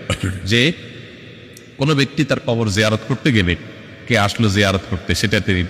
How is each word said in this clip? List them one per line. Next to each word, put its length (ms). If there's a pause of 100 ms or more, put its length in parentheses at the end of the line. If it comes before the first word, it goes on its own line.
(460)
যে 280 (1040)
কোনো 180
ব্যক্তি 300
তার 140
কবর 300
জিয়ারত 380
করতে 240
গেলে, 240 (520)
কে 100
আসলো 320
জিয়ারত 400
করতে, 260
সেটা 240
তিনি 300